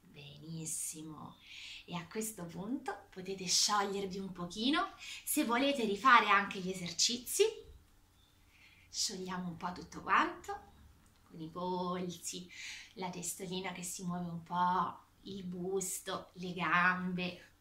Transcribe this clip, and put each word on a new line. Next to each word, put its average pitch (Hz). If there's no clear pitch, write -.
Benissimo. 156
E 170
a 170
questo 220
punto 185
potete 190
sciogliervi 196
un 190
pochino. 262
Se 294
volete 247
rifare 214
anche 202
gli 180
esercizi, 233
sciogliamo 185
un 165
po' 180
tutto -
quanto, 339
con -
i 160
polsi, 180
la 185
testolina 185
che 180
si 185
muove 175
un 170
po', 180
il 196
busto, 185
le 180
gambe. 180